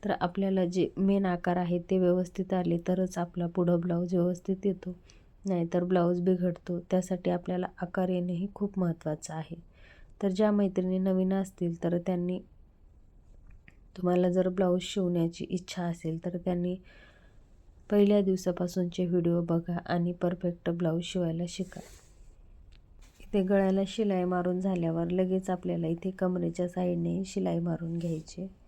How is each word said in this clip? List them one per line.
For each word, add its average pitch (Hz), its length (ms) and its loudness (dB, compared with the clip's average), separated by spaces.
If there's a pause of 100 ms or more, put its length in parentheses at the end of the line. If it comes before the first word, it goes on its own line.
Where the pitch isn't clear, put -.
तर 202 80 -2
आपल्याला 190 540 0
जे 180 320 0
मेन 196 280 2
आकार 175 320 0
आहे, 175 220 0
ते 185 200 0
व्यवस्थित 185 540 0
आले 175 240 0
तरच 185 400 0
आपला 175 300 -4
पुढं 175 320 2
ब्लाऊज 175 360 0
व्यवस्थित 180 500 0
येतो, 190 300 -2 (500)
नाहीतर 175 380 0
ब्लाऊज 175 380 4
बिघडतो. 180 580 0
त्यासाठी 180 500 -2
आपल्याला 180 380 -2 (140)
आकार 180 280 -2
येणे 180 240 0
हे 180 220 -2
खूप 196 240 -4
महत्त्वाचं 160 540 -2
आहे. 160 220 -8 (680)
तर 196 80 2
ज्या 208 220 2
मैत्रिणी 185 460 2
नवीन 185 360 2
असतील, 180 500 -2
तर 175 140 2
त्यांनी, 180 420 -2 (1600)
तुम्हाला 180 320 4
जर 185 200 4
ब्लाऊज 180 320 2
शिवण्याची 175 680 0
इच्छा 180 340 -6
असेल, 165 420 -4
तर 180 120 -4
त्यांनी 180 380 -2 (1120)
पहिल्या 208 320 6
दिवसापासूनचे 180 840 0
व्हिडिओ 170 360 2
बघा 170 440 0
आणि 175 260 0
परफेक्ट 175 580 -2
ब्लाऊज 170 340 0
शिवायला 170 460 -2
शिका. - 300 -8 (1400)
इथे 202 240 0
गळ्याला 196 440 4
शिलाई 196 360 0
मारून 180 360 0
झाल्यावर 170 480 0
लगेच 185 420 0
आपल्याला 175 380 -2
इथे 170 240 -2
कमरेच्या 180 580 -2
साईडने 175 560 -2
शिलाई 180 340 -2
मारून 170 400 -2
घ्यायची. 170 480 -6 (200)